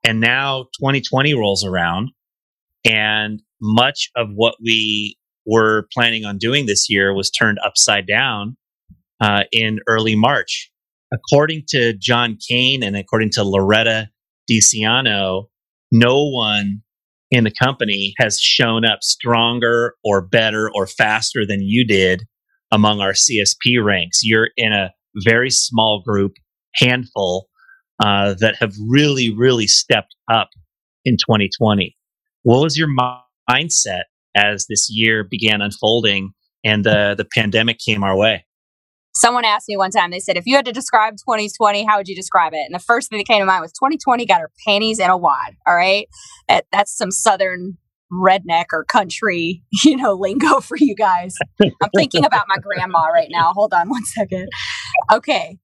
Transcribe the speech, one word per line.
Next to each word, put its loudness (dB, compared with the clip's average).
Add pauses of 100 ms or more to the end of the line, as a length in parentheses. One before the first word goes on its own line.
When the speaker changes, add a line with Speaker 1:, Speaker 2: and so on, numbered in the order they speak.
Speaker 1:
And 0
now -2 (140)
twenty 0
twenty 0
rolls 0
around, -2 (760)
and -2 (200)
much 0
of -4
what 0
we -2 (300)
were 2
planning 0
on -8
doing 0
this 0
year 2
was -4
turned 0
upside 0
down, -2 (640)
uh, 2
in 0
early 2
March. 0 (420)
According 0
to 0
John 0 (120)
Kane 0
and -4
according -2
to 0
Loretta 2 (400)
DiCiano, 0 (460)
no 4
one -4 (480)
in 4
the 0
company -2
has 0
shown 0
up 0
stronger 0
or 0
better 0
or -2
faster -4
than -4
you 0
did 0 (480)
among 2
our -2
C 0
S 0
P 2
ranks. 0
You're 2
in -2
a -2 (320)
very 2
small 0
group, -2 (400)
handful, 0 (500)
uh, 2
that 2
have -2 (140)
really, 2
really 2
stepped 0 (160)
up 0 (520)
in 2
twenty 0
twenty. 0 (460)
What 4
was 0
your 0
mi-, -2 (300)
mindset 0 (300)
as 2
this -2
year 0
began 0
unfolding -2 (320)
and 0
the, 2
the -6
pandemic 0
came -2
our 2
way? 2 (680)
Speaker 2:
Someone 2
asked 0
me -6
one 0
time, 0
they -8
said, -4
"If -6
you 2
had 2
to -6
describe 0 (100)
twenty -2
twenty, 0
how 2
would -4
you -10
describe -2
it?" -6
And -12
the -8
first -2
thing -8
that -6
came 2
to 0
mind 2
was, -14
"Twenty -2
twenty -2
got 4
her -12 (120)
panties 0
in 2
a 2
wad," -2 (100)
all 4
right? 0 (400)
That, 2
that's -2
some -6
Southern -2 (340)
redneck 0
or -4
country, -2 (100)
<laughs> -2
you 6
know, 0
lingo 0
for -8
you 2
guys. 0 (260)
I'm 4
thinking 2
about 2
my 0
grandma -2
right 2
now. 2
Hold 0
on 0
one -4
second. -6 (600)
Okay. 0